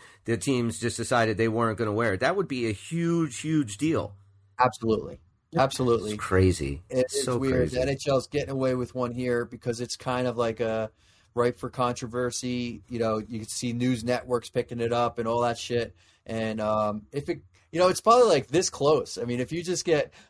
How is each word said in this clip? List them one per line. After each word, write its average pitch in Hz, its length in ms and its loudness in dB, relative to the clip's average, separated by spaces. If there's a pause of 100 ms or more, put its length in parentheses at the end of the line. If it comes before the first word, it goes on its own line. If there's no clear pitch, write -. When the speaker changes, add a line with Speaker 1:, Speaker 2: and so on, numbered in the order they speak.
(220)
Speaker 1:
the 113 140 0
teams 120 420 0
just 117 160 -2
decided 113 400 2
they 113 140 2
weren't 113 280 0
gonna 110 140 0
wear 107 220 2
it. 95 80 -4
That 170 160 0
would 190 100 -2
be 123 220 -2
a - 20 -2
huge, 165 720 -2
huge 151 360 0
deal. 147 380 -2 (420)
Speaker 2:
Absolutely. 113 640 0 (340)
Absolutely. 123 600 2
Speaker 1:
It's 107 100 -6
crazy. 85 680 2
Speaker 2:
It 131 100 0
Speaker 1:
It's - 160 0
Speaker 2:
is 139 100 0
Speaker 1:
so 127 120 0
Speaker 2:
weird. 131 180 0
Speaker 1:
crazy. 127 200 0
Speaker 2:
The 123 60 0
N 131 80 0
H 139 180 -4
L 135 100 2
is 123 100 -2
getting 135 240 -4
away 131 220 0
with 123 220 -4
one 123 160 -2
here 120 320 -2
because 120 380 -6
it's 120 160 -8
kind 127 280 -2
of 117 120 -2
like 117 240 0
a 110 280 -2 (460)
ripe 120 240 2
for 127 100 -8
controversy. 120 1200 -4
You 120 120 -6
know, 110 180 0
you 110 220 -8
can 107 100 -10
see 123 240 -4
news 120 320 0
networks 120 440 -2
picking 120 300 -4
it 117 140 0
up 120 260 0
and 113 80 -2
all 120 140 2
that 120 160 0
shit. 117 360 -4 (320)
And, 110 360 -4
um, 107 400 0 (100)
if 143 160 -6
it, 170 140 -4 (300)
you 160 80 -2
know, 180 80 6
it's 185 140 2
probably, 240 280 8
like, 147 200 4
this 175 200 2
close. - 480 2
I 113 60 -4
mean, 120 160 -2
if 123 120 -4
you 170 120 -6
just 170 200 -4
get 151 300 2 (160)